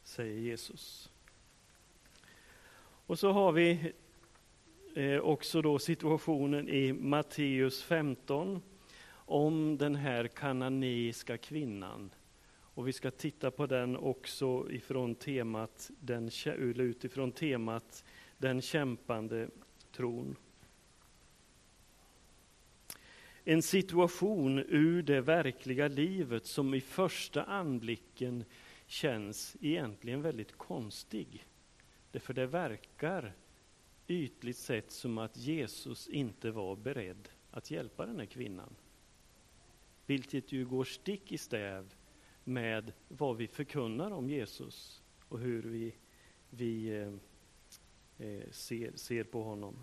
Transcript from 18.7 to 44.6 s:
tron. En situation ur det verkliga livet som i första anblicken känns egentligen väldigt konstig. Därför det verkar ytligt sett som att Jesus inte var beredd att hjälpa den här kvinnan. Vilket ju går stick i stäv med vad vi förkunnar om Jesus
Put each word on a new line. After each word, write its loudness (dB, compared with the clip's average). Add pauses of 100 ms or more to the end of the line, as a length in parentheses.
tron. -4 (3000)
En 6
situation 4
ur 6
det 4
verkliga 2
livet 0
som 0
i 2
första -2
anblicken -4 (420)
känns -4
egentligen -2
väldigt -6
konstig. -10 (640)
Därför -8
det 0
verkar -4 (760)
ytligt -4
sett -4
som -6
att -6
Jesus -6
inte -4
var -4
beredd -8 (220)
att -12
hjälpa -6
den -8
här -6
kvinnan. -10 (1300)
Vilket -2
ju -2
går -2
stick -8
i -6
stäv -6 (480)
med -2 (140)
vad -2
vi -4
förkunnar -4
om -4
Jesus -8 (260)